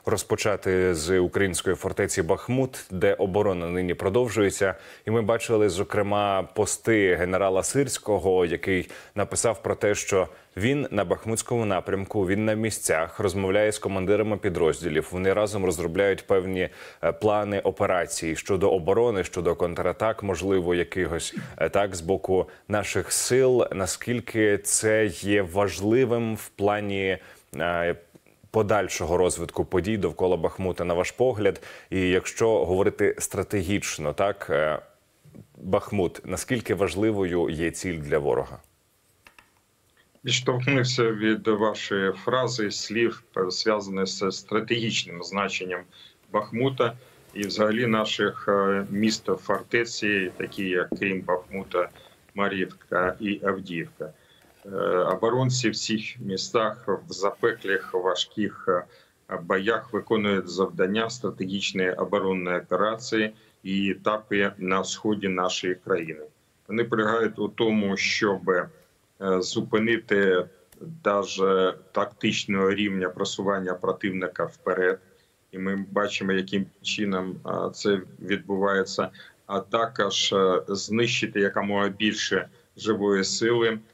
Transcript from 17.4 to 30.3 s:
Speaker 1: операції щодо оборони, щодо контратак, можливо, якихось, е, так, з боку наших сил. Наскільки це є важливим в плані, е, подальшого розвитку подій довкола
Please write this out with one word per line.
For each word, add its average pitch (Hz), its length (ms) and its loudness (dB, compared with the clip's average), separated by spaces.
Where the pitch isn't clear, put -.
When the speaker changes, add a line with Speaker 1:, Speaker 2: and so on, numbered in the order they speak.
Speaker 1:
операції 90 760 0
щодо 95 340 2
оборони, 98 540 2
щодо 85 300 0
контратак, 90 680 -2
можливо, 95 520 0
якихось, 85 640 -2
е, 80 100 2
так, 98 260 2
з 85 60 -8
боку 92 480 0
наших 101 440 -2
сил. 127 600 4
Наскільки 104 840 0
це 110 480 2
є 101 360 0
важливим 107 920 2
в - 140 -10
плані, 101 720 0
е, 85 400 0
подальшого 95 640 2
розвитку 87 480 0
подій 95 320 0
довкола 90 400 0